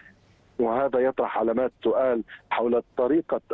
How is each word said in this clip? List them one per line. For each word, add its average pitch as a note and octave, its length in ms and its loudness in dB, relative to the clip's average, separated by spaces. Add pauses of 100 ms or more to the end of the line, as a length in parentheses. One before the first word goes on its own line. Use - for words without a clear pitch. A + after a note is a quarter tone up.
(580)
وهذا B2+ 400 0
يطرح B2+ 400 0
علامات A2+ 340 0 (120)
سؤال A#2 380 2 (280)
حول A#2 240 0
الطريقة C3 680 0 (140)